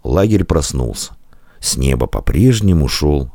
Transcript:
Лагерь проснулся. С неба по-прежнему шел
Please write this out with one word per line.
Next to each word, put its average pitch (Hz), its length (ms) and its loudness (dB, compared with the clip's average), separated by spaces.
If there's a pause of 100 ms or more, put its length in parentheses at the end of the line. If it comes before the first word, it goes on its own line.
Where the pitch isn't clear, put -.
Лагерь 95 420 2
проснулся. 65 680 -4 (480)
С - 160 -6
неба 65 300 0
по-прежнему 95 800 2
шел 73 460 -2